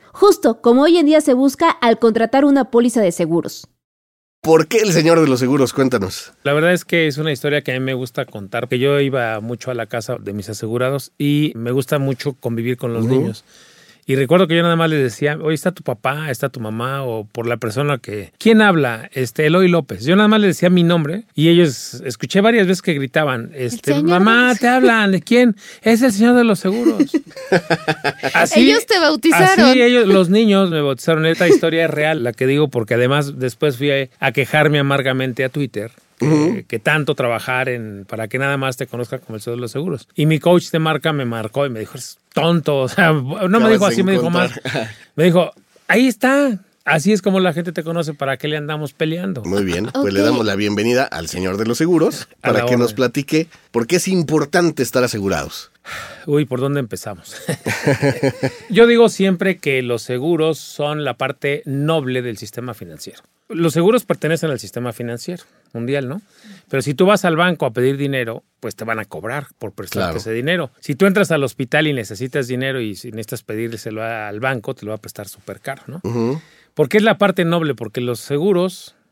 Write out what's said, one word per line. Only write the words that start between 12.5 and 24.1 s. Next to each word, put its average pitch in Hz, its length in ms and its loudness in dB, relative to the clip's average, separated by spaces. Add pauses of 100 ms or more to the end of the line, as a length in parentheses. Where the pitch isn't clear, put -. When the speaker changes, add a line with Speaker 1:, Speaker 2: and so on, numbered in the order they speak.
Speaker 3:
con 120 160 -8
los 113 140 -2
Speaker 2:
Ujú. 127 80 2
Speaker 3:
niños. 131 320 -2 (580)
Y 135 120 -2
recuerdo 156 320 2
que 165 80 0
yo 170 80 2
nada 170 100 2
más 165 160 2
les 151 100 0
decía, 143 400 -2
"Oye, 160 140 -2
está 165 160 -2
tu - 140 -16
papá, 139 480 -6
está 135 160 -4
tu 127 100 -10
mamá", 120 460 -6
o 113 200 -6
por 113 220 -8
la 120 120 -2
persona 127 400 -2
que, 101 380 -12
"¿Quién 220 240 4
habla?". 143 520 2
Este, 135 340 -2
"Eloy 180 220 4
López". 139 360 -2
Yo 165 120 2
nada 214 100 4
más 214 140 4
les 196 160 2
decía 175 140 2
mi 180 120 4
nombre 170 420 0 (120)
y 160 140 4
ellos, 160 540 2
escuché - 360 -2
varias 214 260 4
veces 180 160 0
que 170 120 -2
gritaban, 135 600 -2
este, 139 380 -4
Speaker 1:
El 143 60 2
señor 156 120 2